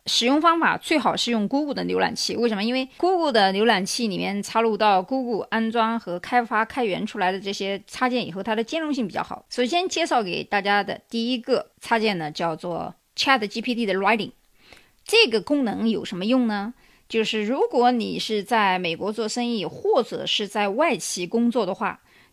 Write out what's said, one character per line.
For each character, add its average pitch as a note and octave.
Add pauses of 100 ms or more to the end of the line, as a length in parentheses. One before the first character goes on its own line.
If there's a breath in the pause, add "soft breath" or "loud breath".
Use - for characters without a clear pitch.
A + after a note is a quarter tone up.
使 -
用 C#4
方 E4
法 G3
最 D#4
好 G#3
是 -
用 A3
Google C#4+
的 F3+
浏 F3+
览 F3+
器， -
为 A#3
什 A3
么？ F#3+
因 A#3
为 C4
Google E4+
的 G3
浏 G3+
览 G#3
器 A3+
里 F#3
面 F#3+
插 -
入 A3+
到 G3
Google A#3+
安 A3+
装 A3+
和 F3+
开 B3
发 A3
开 -
源 F#3
出 A3
来 F#3
的 F#3+
这 G3
些 G3
插 -
件 A#3+
以 -
后， F#3+
它 G#3+
的 A3+
兼 D#4
容 D#4
性 B3
比 E3
较 D#3
好。 -
首 B3
先 F4
介 E4
绍 C#4+
给 F3
大 G3+
家 G3+
的 G3+ (100)
第 A#3
一 B3+
个 A#3 (100)
插 A#3
件 G#3+
呢， D#3
叫 E3
做 E3 (200)
Chat C4
G A3+
P A#3+
T A#3
的 G3
Writing。 G3 (760 soft breath)
这 G#4+
个 G#3+
功 C#4+
能 G3
有 A3
什 -
么 F3+
用 B3
呢？ G#3 (340 soft breath)
就 A3+
是 G#3+
如 C#4
果 B3
你 G3+
是 G#3
在 G3+
美 F3
国 F#3+
做 G#3+
生 A#3+
意， A#3
或 E4+
者 D3+
是 G#3
在 G#3
外 A3+
企 F3+
工 A#3
作 A3+
的 F3+
话， F#3+ (320 soft breath)